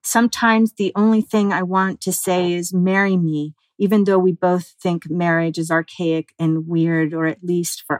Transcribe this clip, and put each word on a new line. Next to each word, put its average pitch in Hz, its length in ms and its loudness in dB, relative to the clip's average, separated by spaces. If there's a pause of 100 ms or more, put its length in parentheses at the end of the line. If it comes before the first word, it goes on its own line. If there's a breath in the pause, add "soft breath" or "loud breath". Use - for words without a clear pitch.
Sometimes 226 640 2
the 196 220 -2
only 214 260 4
thing 208 300 0
I 180 120 -2
want 190 380 -2
to 185 120 -4
say 180 400 0
is, 175 180 -6
"Marry 190 460 2
me," 156 380 -2 (240)
even 202 240 2
though 190 160 4
we 185 120 4
both 180 480 -2
think 170 300 -4
marriage 165 480 0
is 165 140 -4
archaic 160 680 -4
and 160 300 -2
weird, 165 440 0
or 160 140 -4
at 160 180 -4
least 175 440 -4
for 147 120 -4